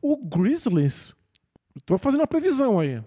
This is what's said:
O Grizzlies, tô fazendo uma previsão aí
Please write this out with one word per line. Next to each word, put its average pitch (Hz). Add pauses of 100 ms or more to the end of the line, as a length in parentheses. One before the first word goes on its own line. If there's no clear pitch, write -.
O 294
Grizzlies, 180 (720)
tô 180
fazendo 277
uma 302
previsão 277
aí 135